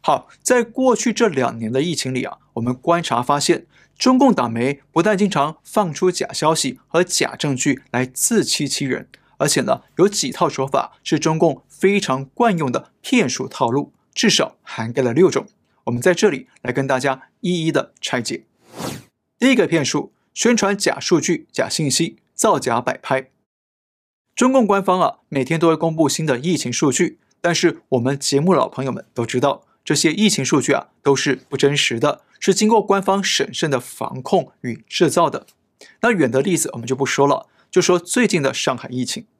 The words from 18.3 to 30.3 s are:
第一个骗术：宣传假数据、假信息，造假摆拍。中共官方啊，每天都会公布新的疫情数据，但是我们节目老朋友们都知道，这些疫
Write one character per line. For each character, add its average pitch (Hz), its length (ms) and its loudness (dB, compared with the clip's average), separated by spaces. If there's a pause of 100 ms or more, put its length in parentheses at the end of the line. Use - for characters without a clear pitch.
第 254 120 4
一 262 40 4
个 185 120 2
骗 156 180 0
术： - 300 -4 (180)
宣 240 240 2
传 196 220 0
假 - 200 -2
数 165 220 2
据、 - 320 -4
假 - 160 -4
信 147 220 -4
息， - 260 -2 (180)
造 196 240 2
假 123 220 -2
摆 127 160 -4
拍。 131 320 -4 (1040)
中 254 160 4
共 262 160 4
官 196 160 2
方 185 160 0
啊， 165 180 0 (120)
每 139 160 -2
天 160 160 -2
都 165 80 4
会 160 80 4
公 165 180 -2
布 160 140 2
新 156 160 -4
的 135 140 0
疫 160 180 -2
情 123 160 -6
数 147 180 2
据， - 280 -2 (240)
但 170 120 0
是 - 360 0
我 131 80 2
们 131 200 -2
节 139 220 0
目 175 140 2
老 - 120 2
朋 135 200 -8
友 131 40 -4
们 - 220 -10
都 120 140 -4
知 127 120 -4
道， 135 260 0 (200)
这 156 100 0
些 156 160 2
疫 202 200 2